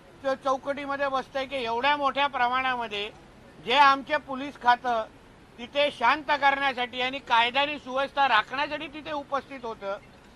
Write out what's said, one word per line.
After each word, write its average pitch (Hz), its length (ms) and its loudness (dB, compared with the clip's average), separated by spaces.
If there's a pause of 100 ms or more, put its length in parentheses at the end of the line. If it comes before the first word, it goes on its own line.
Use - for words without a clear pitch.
(240)
च-, 269 200 -2
चौकटीमध्ये 277 640 -2
बसतंय 269 380 -4
की 269 100 -10
एवढ्या 247 420 0
मोठ्या 277 300 0
प्रमाणामध्ये 247 840 -2 (540)
जे 240 120 2
आमचे 277 400 4
पोलीस 277 440 -8
खातं 240 440 2 (520)
तिथे 285 340 0
शांत 269 360 2
करण्यासाठी 269 720 0
आणि 262 180 -2
कायदा 240 420 2
आणि 294 180 -2
सुव्यवस्था 269 480 -2
राखण्यासाठी 285 600 0
तिथे 311 240 -12
उपस्थित 277 520 -6
होतं, 208 340 -8 (380)